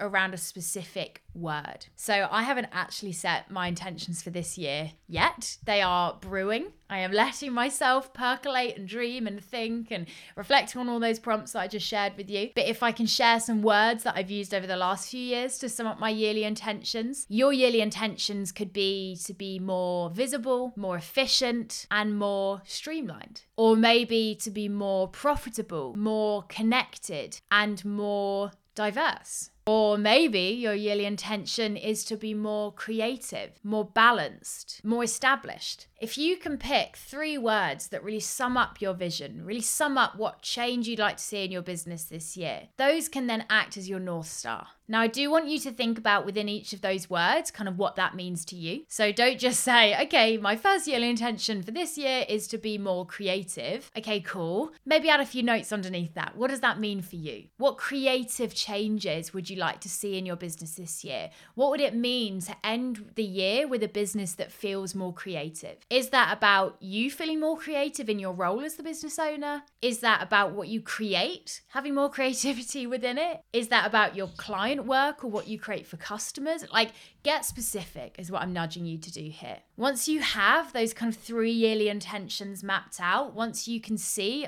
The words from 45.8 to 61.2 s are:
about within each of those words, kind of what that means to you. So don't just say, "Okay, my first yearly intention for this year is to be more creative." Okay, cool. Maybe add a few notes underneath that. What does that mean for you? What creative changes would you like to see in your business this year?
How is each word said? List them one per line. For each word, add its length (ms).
about 280
within 220
each 240
of 80
those 280
words, 440
kind 160
of 100
what 160
that 220
means 300
to 100
you. 320
So 240
don't 260
just 220
say, 340
"Okay, 320
my 200
first 320
yearly 220
intention 520
for 80
this 260
year 320
is 200
to 100
be 180
more 300
creative." 920
Okay, 240
cool. 520
Maybe 240
add 120
a 60
few 180
notes 260
underneath 440
that. 200
What 160
does 100
that 200
mean 220
for 120
you? 440
What 200
creative 760
changes 800
would 160
you 120
like 220
to 60
see 300
in 80
your 100
business 380
this 300
year? 260